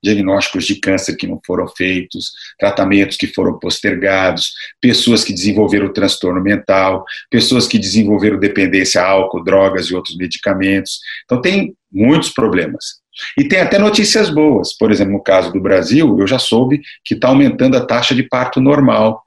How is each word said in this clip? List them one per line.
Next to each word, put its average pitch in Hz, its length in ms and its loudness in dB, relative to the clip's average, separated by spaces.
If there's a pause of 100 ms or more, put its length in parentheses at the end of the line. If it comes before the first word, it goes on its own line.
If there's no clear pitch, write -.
diagnósticos 98 600 0
de 101 100 -2
câncer 95 400 -4
que - 100 -8
não 92 200 -8
foram 90 220 -4
feitos, 90 640 -6 (280)
tratamentos 98 580 0
que 95 100 -4
foram 92 300 -2
postergados, 95 920 -2 (280)
pessoas 117 440 2
que 107 100 -6
desenvolveram 98 580 0
transtorno 95 500 -2
mental, 95 640 0 (240)
pessoas 117 360 2
que 113 140 0
desenvolveram 101 580 0
dependência 95 640 0
a 92 80 0
álcool, 95 340 0
drogas 92 440 2
e 90 80 -4
outros 87 220 -10
medicamentos. 95 840 -4 (240)
Então, 123 180 -4
tem 185 340 -2 (160)
muitos 123 380 2
problemas. 92 540 -2 (540)
E 143 100 2
tem 185 140 2
até 196 180 2
notícias 208 500 2
boas. 147 480 2
Por 107 140 2
exemplo, 98 220 0
no 98 100 -4
caso 95 280 2
do 95 100 -2
Brasil, 98 580 2
eu 98 80 2
já 131 100 0
soube 127 440 0 (220)
que - 120 -4
tá 127 140 2
aumentando 131 480 4
a 120 80 -2
taxa 120 280 0
de 127 100 0
parto 127 360 -2
normal 127 680 2